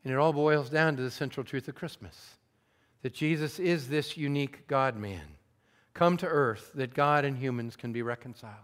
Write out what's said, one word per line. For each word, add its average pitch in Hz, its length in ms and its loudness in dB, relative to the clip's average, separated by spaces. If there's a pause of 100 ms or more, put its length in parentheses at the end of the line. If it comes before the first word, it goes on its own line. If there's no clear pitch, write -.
And 131 100 -4
it 131 40 0
all 151 160 4
boils 147 360 2
down 156 280 4
to 127 40 -4
the 127 80 -2
central 131 340 -6
truth 127 240 -6
of 143 60 -12
Christmas, - 600 -14 (680)
that 127 140 -8
Jesus 156 420 0
is 170 320 0
this 147 260 0
unique 143 520 -2
God-man, 107 580 -2 (720)
come 175 220 4
to 185 100 -4
earth 139 480 0
that 131 180 -4
God 147 320 4
and 139 100 0
humans 123 400 -4
can 120 160 -8
be 113 120 -4
reconciled. 117 500 -8 (100)